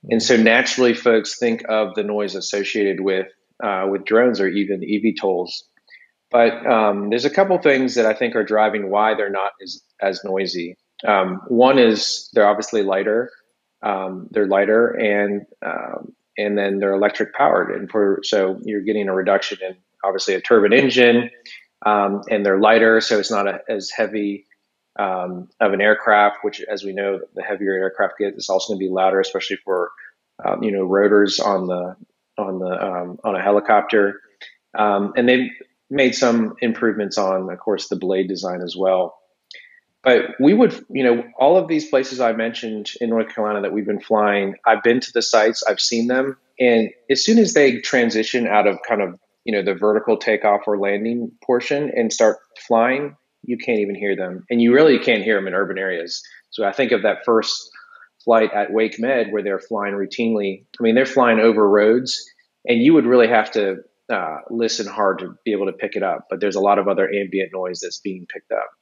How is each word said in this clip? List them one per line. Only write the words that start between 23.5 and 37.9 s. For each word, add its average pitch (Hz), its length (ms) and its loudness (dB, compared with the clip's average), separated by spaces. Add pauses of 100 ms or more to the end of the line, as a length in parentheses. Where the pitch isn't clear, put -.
as 101 220 -6
heavy, 101 560 -6 (520)
um, 92 500 -6 (140)
of 101 120 2
an 98 80 0
aircraft, 104 600 4
which - 200 -6
as 98 220 -10
we 95 100 -10
know, 98 260 -4 (140)
the 95 100 -10
heavier 98 300 -4
aircraft 95 460 -2
get, 101 140 -2
it's - 160 -14
also 95 240 -2
gonna 95 60 -6
be 95 100 -4
louder, 95 300 2
especially 95 440 -4
for, 90 280 -4 (520)
um, - 180 -2
you 107 100 -2
know, 98 120 -2
rotors 98 560 4
on 95 280 0
the, 90 280 -6 (420)
on 95 220 -6
the, 92 100 -6
um, 90 540 -6
on 101 120 -2
a 92 60 -4
helicopter. 101 800 2 (560)
Um, 101 380 0
and 120 120 2
they've 127 240 2 (380)
made 131 260 0
some 117 440 0
improvements 107 580 -2
on, 95 320 -2
of 90 100 -12
course, - 280 -4
the 98 80 -6